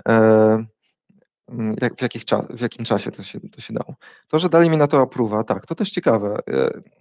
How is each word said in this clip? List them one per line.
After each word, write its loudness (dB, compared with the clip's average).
e, 6
jak, -2
w -10
jakich -6
cza-, -4
w -10
jakim -8
czasie -2
to -12
się, -16
to -20
się -12
dało. -10
To, 0
że 0
dali 4
mi 2
na 2
to 2
approve'a, -2
tak, -6
to -8
też -6
ciekawe. -2
E, 0